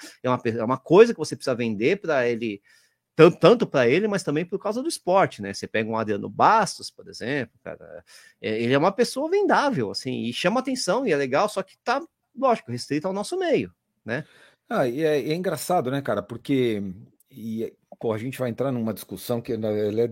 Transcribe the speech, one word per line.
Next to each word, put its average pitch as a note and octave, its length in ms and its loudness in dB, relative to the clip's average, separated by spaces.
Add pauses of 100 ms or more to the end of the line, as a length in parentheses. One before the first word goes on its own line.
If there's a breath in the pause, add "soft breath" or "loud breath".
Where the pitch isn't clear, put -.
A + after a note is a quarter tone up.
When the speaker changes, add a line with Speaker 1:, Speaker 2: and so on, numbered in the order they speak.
(220 loud breath)
Speaker 1:
é B2+ 80 -2
uma B2 80 2
pe-, A#2 180 -2
é A#2 80 -2
uma B2+ 140 0
coisa A3 360 8
que - 60 -8
você D3+ 160 -6
precisa C3 200 -4
vender A#2 440 0
pra C#3+ 300 0
ele, A2 320 -4 (540 soft breath)
tan-, D#3+ 160 10
tanto G3+ 340 6
pra B2+ 240 2
ele, F#3+ 180 2
mas G3+ 160 -2
também D#3 220 -2
por F#3 140 -8
causa G#3+ 240 -4
do D#4+ 40 -6
esporte, F#3 540 0
né? G2 100 -6
Você G2 160 -10
pega A2 220 -2
um A2 80 -4
Adriano G#2 320 -4
Bastos, D3+ 600 2
por - 160 -20
exemplo, A2+ 560 -8
cara, D#2+ 400 -16 (380 soft breath)
é, A2 200 -4
ele A#2+ 120 2
é C#3 40 4
uma E3+ 140 4
pessoa C4 400 -2
vendável, C#4 580 2
assim, A#2 360 -6
e A#2 80 -4
chama G#3 260 0
atenção, B3+ 480 -2
e F#3 40 0
é D3 60 2
legal, C#3+ 320 0
só F#3+ 140 -6
que - 200 -18
tá, B3 160 -2 (380)
lógico, A#3+ 340 0
restrito C#3+ 360 -4
ao F#3+ 60 -4
nosso G3+ 260 -6
meio, A#3 340 0 (320)
né? B2 200 -6 (460 soft breath)
Speaker 2:
Ah, F3 160 0
e B2+ 160 -4
é, D3+ 140 2 (140)
é - 20 0
engraçado, E3+ 560 -2
né, C#3 100 -2
cara? A2 220 -2
Porque, A#2 640 -2 (480)
e, A2 420 -8 (260)
pô, A2+ 140 -2
a G#2+ 60 -4
gente B2+ 180 -8
vai B2+ 140 -4
entrar C3 200 -2
numa A2+ 220 -2
discussão A2 480 -6
que A#2+ 120 -6
ela, A2 160 -2
ela G#2+ 320 0
é, A#2+ 100 2